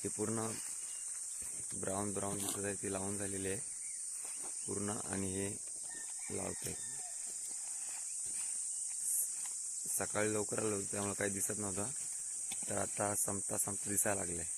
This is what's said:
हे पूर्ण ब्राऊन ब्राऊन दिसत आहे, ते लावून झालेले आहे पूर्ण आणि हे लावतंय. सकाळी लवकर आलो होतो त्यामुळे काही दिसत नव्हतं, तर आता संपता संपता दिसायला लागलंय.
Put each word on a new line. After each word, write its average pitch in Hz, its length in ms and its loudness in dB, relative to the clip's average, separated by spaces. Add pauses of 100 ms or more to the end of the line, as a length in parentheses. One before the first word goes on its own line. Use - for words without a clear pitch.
हे 101 140 2
पूर्ण 110 300 4 (1300)
ब्राऊन 95 320 0
ब्राऊन 101 240 0
दिसत 98 280 0
आहे, 101 80 2
ते 98 200 0
लावून 98 240 0
झालेले 98 320 0
आहे 95 80 2 (1080)
पूर्ण 101 220 0
आणि 98 380 0
हे 98 300 0 (800)
लावतंय. 90 360 -2 (3250)
सकाळी 104 340 4
लवकर 107 260 2
आलो 107 160 4
होतो 98 160 0
त्यामुळे 101 280 2
काही 104 120 4
दिसत 101 280 2
नव्हतं, 101 240 2 (840)
तर 101 80 2
आता 101 380 2
संपता 101 420 2
संपता 101 320 2
दिसायला 101 320 4
लागलंय. 85 240 -2 (120)